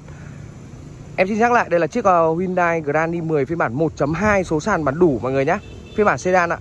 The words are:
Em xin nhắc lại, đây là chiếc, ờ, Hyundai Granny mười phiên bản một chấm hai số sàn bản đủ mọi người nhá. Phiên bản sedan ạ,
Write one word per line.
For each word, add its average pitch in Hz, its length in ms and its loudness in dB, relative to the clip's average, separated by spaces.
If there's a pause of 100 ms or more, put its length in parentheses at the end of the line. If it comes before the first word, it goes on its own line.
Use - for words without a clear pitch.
(1160)
Em 190 120 2
xin 214 100 -2
nhắc 240 140 4
lại, 226 160 2
đây 170 120 2
là 160 60 0
chiếc, 226 180 -2
ờ, 165 300 4
Hyundai 175 460 0
Granny 160 400 0
mười 156 260 0
phiên 165 120 -4
bản 135 160 0
một 151 220 0
chấm 151 180 0
hai 196 300 2
số 156 160 -2
sàn 180 240 0
bản 139 140 0
đủ 156 240 4
mọi 127 100 -2
người 135 120 2
nhá. 175 140 0 (380)
Phiên 208 100 4
bản 151 120 2
sedan 180 340 2
ạ, 147 80 -4